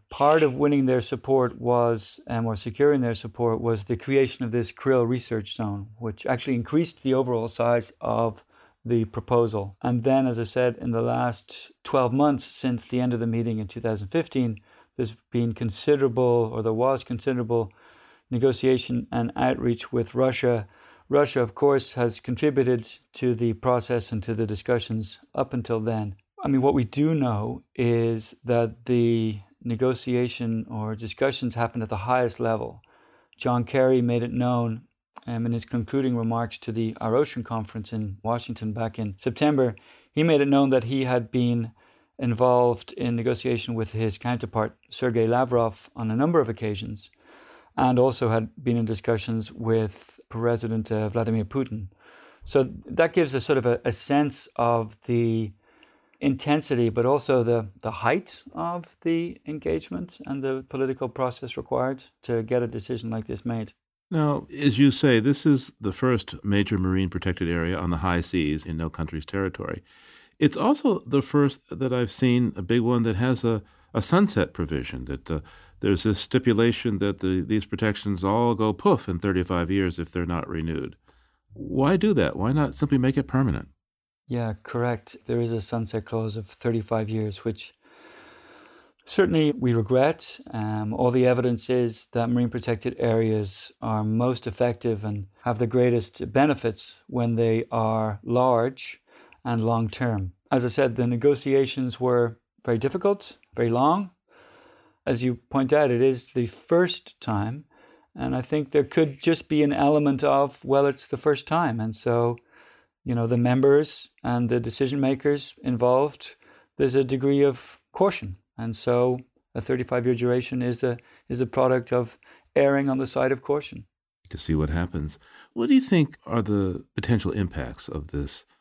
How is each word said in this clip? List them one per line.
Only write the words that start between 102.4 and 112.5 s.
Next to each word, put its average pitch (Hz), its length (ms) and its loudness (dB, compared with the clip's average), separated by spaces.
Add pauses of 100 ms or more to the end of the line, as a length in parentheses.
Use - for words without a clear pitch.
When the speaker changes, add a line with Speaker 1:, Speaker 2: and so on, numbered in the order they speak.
Speaker 1:
very 117 140 0
difficult, 190 600 -2 (180)
very 117 120 2
long. 156 440 2 (920)
As 127 200 0
you 123 100 0 (160)
point 135 220 0
out, 147 180 6
it 120 100 2
is 131 280 2
the 123 180 -2
first - 720 0
time, 113 440 -4 (500)
and 127 220 -4
I 127 40 -2
think 143 300 -2
there 147 140 4
could 147 360 0
just - 280 0
be 151 160 4
an 143 80 2
element 143 500 2
of, 139 420 2
"Well, 139 220 4
it's 139 220 -2
the 147 80 -6
first 143 320 0
time," 151 320 0
and 110 160 -4
so, 120 400 0 (680)